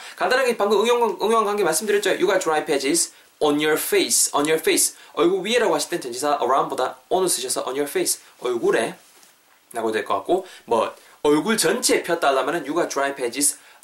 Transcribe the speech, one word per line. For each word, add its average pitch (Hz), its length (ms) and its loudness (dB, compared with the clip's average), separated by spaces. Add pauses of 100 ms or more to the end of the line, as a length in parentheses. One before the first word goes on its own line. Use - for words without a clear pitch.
(160)
간단하게 240 400 2
방금 208 240 2
응용, 233 420 2
응용 220 220 2
관계 208 200 -2
말씀드렸죠? 202 460 0
You 165 160 0
got 190 140 2
dry 160 240 0
patches 139 480 0 (280)
on 147 160 4
your 151 220 2
face, 143 560 0
on 143 120 2
your 160 140 2
face. - 360 0 (160)
얼굴 175 340 2
위에라고 220 280 2
하실 147 160 -4
땐 170 100 -4
전치사 143 420 -4
around보다 139 560 0 (100)
on을 185 200 0
쓰셔서 - 340 -4
on 127 120 -6
your 143 140 -2
face, 175 320 -2 (200)
얼굴에 123 560 0 (760)
라고 113 200 -2
될 107 120 0
것 104 100 -2
같고, 170 320 -2 (180)
뭐, 110 300 0 (280)
얼굴 156 360 2
전체에 220 440 2
폈다 165 260 0
하려면은 139 320 0
you 147 140 -8
got 165 140 0
dry 139 260 -2
patches 131 440 -2 (260)